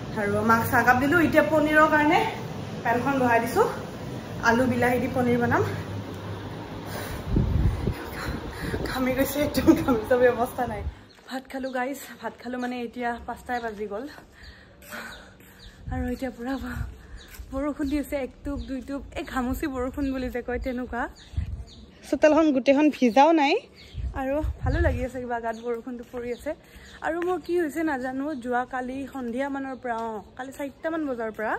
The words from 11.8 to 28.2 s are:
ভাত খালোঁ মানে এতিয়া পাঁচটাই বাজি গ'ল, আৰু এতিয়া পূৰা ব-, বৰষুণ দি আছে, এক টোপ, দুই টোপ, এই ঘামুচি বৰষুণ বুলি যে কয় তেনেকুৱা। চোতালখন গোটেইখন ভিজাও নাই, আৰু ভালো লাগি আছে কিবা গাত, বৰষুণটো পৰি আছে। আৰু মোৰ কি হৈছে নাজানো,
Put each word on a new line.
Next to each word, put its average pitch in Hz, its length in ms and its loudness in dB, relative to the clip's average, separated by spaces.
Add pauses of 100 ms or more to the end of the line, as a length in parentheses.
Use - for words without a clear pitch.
ভাত 226 200 -8
খালোঁ 254 200 -8
মানে 247 220 -4
এতিয়া 240 300 -6 (160)
পাঁচটাই 240 340 -6
বাজি 214 260 -6
গ'ল, 202 180 -8 (1900)
আৰু 254 220 -2
এতিয়া 247 180 -6
পূৰা 240 260 -6
ব-, 240 300 -6 (640)
বৰষুণ 285 380 -2
দি 294 100 0
আছে, 285 180 -4
এক 254 160 -4 (120)
টোপ, 285 160 -4
দুই 247 200 -6
টোপ, 277 220 -8 (140)
এই 320 80 -6
ঘামুচি 254 420 -2
বৰষুণ 262 460 -4
বুলি 254 160 -2
যে 233 140 -6
কয় 240 160 -4
তেনেকুৱা। 247 440 -4 (1000)
চোতালখন 302 500 6
গোটেইখন 269 380 6
ভিজাও 262 420 8
নাই, 311 220 6 (600)
আৰু 269 220 -2 (240)
ভালো 269 200 0
লাগি 254 240 4
আছে 254 160 -6
কিবা 240 200 -4
গাত, 226 160 -4
বৰষুণটো 233 560 -6
পৰি 240 200 -8
আছে। 262 180 -6 (520)
আৰু 320 180 -2
মোৰ 359 200 0
কি 339 180 -4
হৈছে 311 240 -2
নাজানো, 269 520 -2